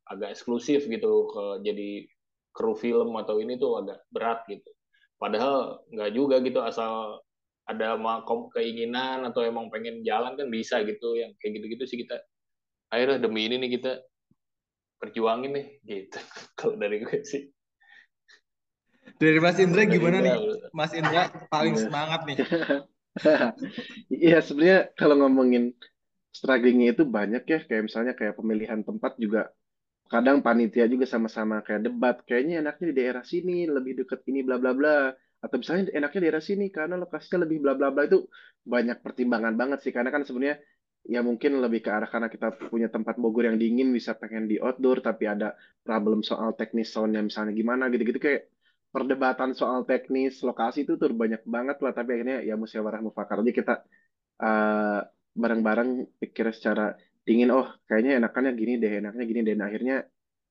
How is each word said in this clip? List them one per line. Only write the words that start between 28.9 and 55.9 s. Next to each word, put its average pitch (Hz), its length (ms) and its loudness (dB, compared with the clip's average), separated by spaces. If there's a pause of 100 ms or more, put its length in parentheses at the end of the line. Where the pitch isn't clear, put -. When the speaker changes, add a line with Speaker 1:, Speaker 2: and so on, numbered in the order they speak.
Speaker 3:
juga, 107 320 0 (560)
kadang 131 360 4
panitia 117 440 4
juga 127 160 2
sama-sama 110 600 -2
kayak 107 220 -4
debat, 123 280 0 (100)
"Kayaknya 135 300 0 (100)
enaknya 147 260 -6
di 135 60 -4
daerah 123 280 -2
sini, 175 440 -2
lebih 131 240 -2 (120)
deket 131 240 -10
ini, 135 180 -2
bla 127 140 0
bla 127 120 2
bla." 139 400 2 (300)
Atau 123 180 -4
misalnya, 175 320 -2
"Enaknya 147 260 -2 (100)
daerah 156 140 -2
sini 202 300 -2
karena 160 260 -6
lokasinya 175 460 -4
lebih 156 180 -2
bla 139 140 4
bla 139 160 2
bla." 143 160 2
Itu 185 180 4 (380)
banyak 120 400 0
pertimbangan 117 560 0
banget 135 240 -2
sih, - 100 -2
karena 120 180 0
kan 147 140 0
sebenarnya 139 300 -2 (480)
ya 120 200 -2
mungkin 135 360 0
lebih 113 240 0
ke 113 60 -2
arah 107 180 -2
karena 113 220 -4
kita 113 160 -6 (240)
punya 113 180 0
tempat 113 320 -4
Bogor 117 300 2
yang 110 100 2
dingin, 123 320 2
bisa 117 240 -2
pengen 110 320 -8
di 107 120 2
outdoor, 127 440 2
tapi 110 240 -2
ada 104 240 -4 (320)
problem 107 400 0
soal 110 320 -4
teknis 113 380 -4
soundnya 110 300 0
misalnya 107 280 -4
gimana 120 400 0
gitu-gitu, 117 300 -2
kayak 143 260 0 (440)
perdebatan 131 640 0
soal 127 320 0
teknis 131 560 -2
lokasi 123 400 -2
itu 165 160 0
tuh 151 120 2
banyak 113 360 -2
banget 127 340 -4
lah, 127 140 0
tapi 120 120 -4 (100)
akhirnya 127 260 -4
ya 107 100 -4
musyawarah 110 500 -6
mufakat 104 380 -4
aja 117 100 4
kita, 117 220 2 (680)
eh, 107 560 2 (340)
bareng-bareng 113 560 2 (320)